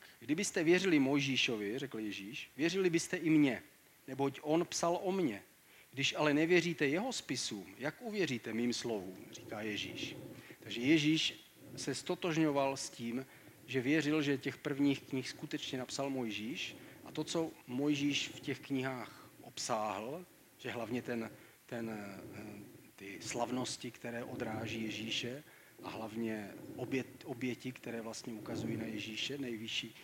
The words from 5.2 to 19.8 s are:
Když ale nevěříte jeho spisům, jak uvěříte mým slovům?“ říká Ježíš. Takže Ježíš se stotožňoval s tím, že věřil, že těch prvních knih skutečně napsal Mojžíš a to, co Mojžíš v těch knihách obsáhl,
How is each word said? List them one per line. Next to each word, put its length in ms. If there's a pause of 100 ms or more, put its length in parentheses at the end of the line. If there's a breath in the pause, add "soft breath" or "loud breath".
Když 240
ale 160
nevěříte 540
jeho 260
spisům, 520 (140)
jak 220
uvěříte 520
mým 200
slovům?“ 440 (140)
říká 300
Ježíš. 540 (440 loud breath)
Takže 220
Ježíš 520 (420)
se 200
stotožňoval 800
s 120
tím, 360 (400 loud breath)
že 160
věřil, 400
že 160
těch 200
prvních 440
knih 280
skutečně 480
napsal 320
Mojžíš 680 (300 loud breath)
a 60
to, 120
co 280 (160)
Mojžíš 600
v 120
těch 200
knihách 720 (120)
obsáhl, 840 (320)